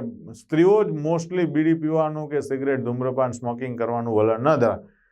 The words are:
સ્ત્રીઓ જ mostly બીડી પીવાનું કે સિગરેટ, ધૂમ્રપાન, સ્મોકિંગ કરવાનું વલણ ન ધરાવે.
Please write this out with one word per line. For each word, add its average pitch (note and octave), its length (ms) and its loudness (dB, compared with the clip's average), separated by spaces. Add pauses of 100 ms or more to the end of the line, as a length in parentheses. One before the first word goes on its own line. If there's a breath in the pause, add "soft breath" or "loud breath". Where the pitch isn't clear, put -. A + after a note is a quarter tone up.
(320)
સ્ત્રીઓ F#3+ 520 4
જ F3 40 -2
mostly E3 580 -2
બીડી D#3 280 2
પીવાનું D#3 540 -2
કે C#3+ 120 -2
સિગરેટ, C3+ 400 -2
ધૂમ્રપાન, B2+ 500 -2
સ્મોકિંગ A#2+ 480 -8
કરવાનું A#2 360 -2
વલણ A2 260 4
ન D3 160 4
ધરાવે. A2+ 280 0 (260 soft breath)